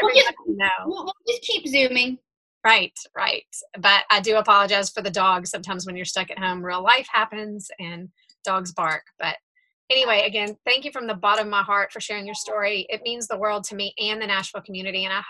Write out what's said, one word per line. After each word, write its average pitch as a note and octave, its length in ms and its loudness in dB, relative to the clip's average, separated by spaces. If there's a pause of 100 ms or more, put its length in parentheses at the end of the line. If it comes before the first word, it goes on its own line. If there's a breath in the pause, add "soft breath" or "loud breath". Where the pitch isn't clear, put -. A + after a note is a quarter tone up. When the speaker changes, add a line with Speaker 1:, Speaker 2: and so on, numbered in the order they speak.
Speaker 1:
We'll A#4+ 140 4
just, C5 120 8
Speaker 2:
everybody E4+ 320 -4
know. F#3+ 280 2
Speaker 1:
we'll, F#4+ 180 -6
we'll F#4+ 100 -8 (120)
just A#4+ 160 -2
keep G4 240 -4
Zooming. B3+ 520 2 (460)
Speaker 2:
Right, A3 280 4 (240)
right. - 300 -2 (320)
But G3 320 6
I G#3 100 4
do G#3+ 160 2
apologize G3+ 540 4
for - 100 -8
the G3+ 100 -4
dogs. F#3 400 2
Sometimes F#3 360 -8
when F3+ 100 -8
you're F3+ 80 -8
stuck F#3 260 -6
at - 80 -10
home, F3+ 240 -4
real F3+ 200 -4
life B3 280 4
happens G#3+ 580 -4 (100)
and F3 320 -10 (340 soft breath)
dogs F#3 280 -2
bark. D#3+ 300 -2 (160)
But E3 180 -4 (540)
anyway, B3 360 4
again, G#3+ 380 -4
thank C4 200 0
you C#4+ 80 -8
from B3 140 -8
the G#3+ 80 -4
bottom A3 320 2
of G#3 40 -8
my G3+ 120 2
heart G3+ 300 0
for A3 80 -10
sharing G#3 260 -8
your G3+ 80 -10
story. G#3 540 -2
It G#3+ 160 -6
means A#3+ 220 -6
the G#3+ 120 -6
world G#3 260 -2
to G#3 100 -10
me G3 240 -6
and G#3+ 220 -4
the G#3+ 60 -6
Nashville G3 360 -2
community, F#3+ 420 -6
and F#3+ 80 -4
I G3+ 180 -2